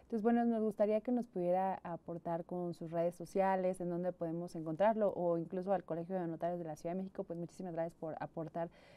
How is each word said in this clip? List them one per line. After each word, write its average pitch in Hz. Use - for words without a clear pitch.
Entonces, 226
bueno, 233
nos 226
gustaría 214
que 247
nos 240
pudiera 185
aportar 170
con 175
sus 165
redes 170
sociales, 185
en 175
dónde 175
podemos 170
encontrarlo, 190
o 170
incluso 180
al 180
Colegio 170
de 170
Notarios 170
de 175
la 156
Ciudad 170
de 190
México. 190
Pues 170
muchísimas 170
gracias 165
por 160
aportar 160